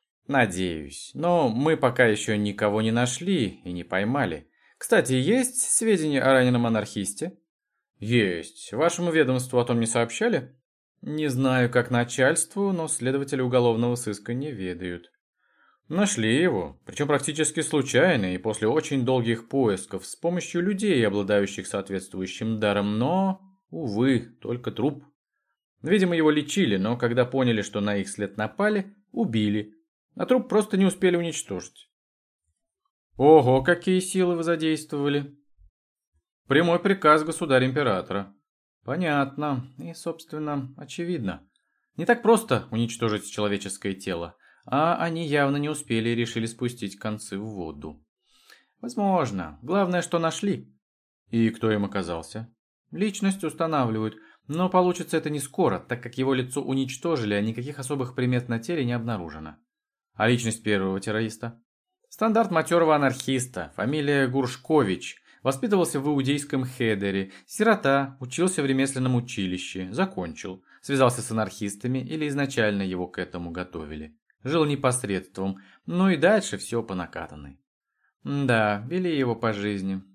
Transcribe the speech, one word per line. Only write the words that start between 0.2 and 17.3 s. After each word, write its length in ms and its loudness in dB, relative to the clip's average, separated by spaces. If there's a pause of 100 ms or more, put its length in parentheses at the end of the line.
«Надеюсь. 840 -2
Но 360 2
мы 260 0
пока 300 4
ещё 320 0
никого 440 0
не 100 0
нашли 720 -2
и 80 -8
не 100 -8
поймали. 680 -2 (280)
Кстати, 360 2
есть 560 0
сведения 520 2
о 100 4
раненом 340 4
анархисте?» 720 -4 (640)
«Есть. 720 -2
Вашему 400 0
ведомству 480 2
о 60 2
том 160 0
не 40 0
сообщали?» 680 -2 (460)
«Не 260 -4
знаю, 420 2
как 220 2
начальству, 800 0
но 160 -2
следователи 540 -2
уголовного 540 4
сыска 380 -6
не 180 -4
ведают». 600 -8 (760)
«Нашли 540 2
его, 440 0
причём 240 -4
практически 500 0